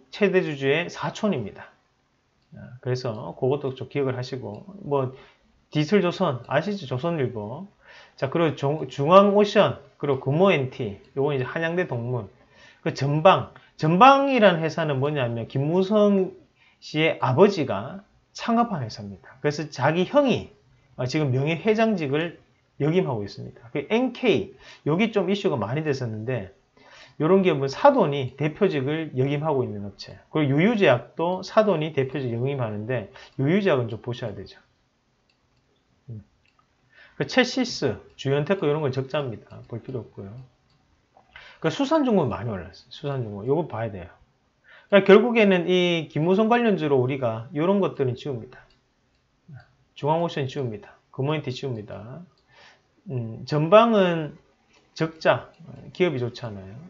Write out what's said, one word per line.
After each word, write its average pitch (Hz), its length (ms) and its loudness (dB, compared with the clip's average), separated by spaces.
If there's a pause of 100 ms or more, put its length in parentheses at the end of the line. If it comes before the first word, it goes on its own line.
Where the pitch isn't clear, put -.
(100)
최대주주의 160 800 0
사촌입니다. - 760 -6 (880)
어, - 40 -18 (220)
그래서 110 600 -6
그것도 135 340 -2
좀 - 140 -14
기억을 131 280 -2
하시고, 120 500 -10 (160)
뭐 135 320 -2 (560)
디지털조선 170 760 0
아시죠? 170 400 -4
조선일보. 131 800 -4 (480)
자, 135 160 -4
그리고 160 240 0
중-, 143 340 -4
중앙오션, 196 920 4 (160)
그리고 139 240 -2
금호 170 320 2
엔티, 127 480 -4 (160)
요건 139 180 0
이제 127 100 -2
한양대 165 440 -4
동문. 117 400 -6 (540)
그 165 120 -4
전방, 147 580 2 (240)
전방이라는 220 840 6
회사는 151 400 -2
뭐냐면 123 480 -2
김무성 190 840 2 (480)
씨의 156 400 -2
아버지가 131 840 2 (280)
창업한 233 500 0
회사입니다. 104 580 -12
그래서 151 300 -2
자기 156 340 0
형이, 214 460 0 (460)
어, 127 100 -4
지금 151 260 0
명예회장직을 165 1080 0 (420)
역임하고 151 420 0
있습니다. - 500 -14
그 147 160 -4
엔케이, 226 640 0 (320)
여기 190 260 2
좀 190 180 0
이슈가 196 260 0
많이 120 280 -4
됐었는데, 117 680 -4 (680)
요런 180 220 4
기업은 147 260 2
사돈이 143 680 2
대표직을 151 800 -2
역임하고 143 480 0
있는 104 200 -8
업체. - 340 -16 (120)
그리고 143 260 2
유유제약도 175 880 2
사돈이 180 500 0
대표직 135 400 -2
역임하는데, 117 800 -4 (260)
유유제약은 151 500 2
좀 - 120 -10
보셔야 120 340 -8
되죠. 92 240 -16 (1500)
음. 107 160 -16 (920)
그 147 100 -4
체시스, 233 720 -2 (180)
주연테크 147 500 -2
이런 147 140 0
건 139 120 -2
적자입니다. 135 760 -8
볼 113 140 -12
필요 127 180 -10
없고요. 101 340 -16 (1300)
그 165 100 0
수산중공 254 580 2
많이 101 220 -6
올랐어요. 90 380 -12
수산중공. 113 580 -8
요거 147 220 0
봐야 101 240 -8
돼요. 90 140 -14 (840)
그러니까 196 180 6
결국에는 208 640 6
이 175 420 2
김무성 190 380 2
관련주로 196 480 2
우리가 123 580 -2
요런 180 260 2
것들은 139 360 -2
지웁니다. 127 420 -10 (1400)
중앙오션 160 540 -2
지웁니다. 120 480 -8 (160)
금호엔티 143 400 -4
지웁니다. 113 720 -10 (880)
음, 117 360 -8
전방은 175 920 2 (580)
적자, 160 560 -2 (420)
기업이 170 260 -2
좋지 120 280 -8
않아요. 98 300 -14 (140)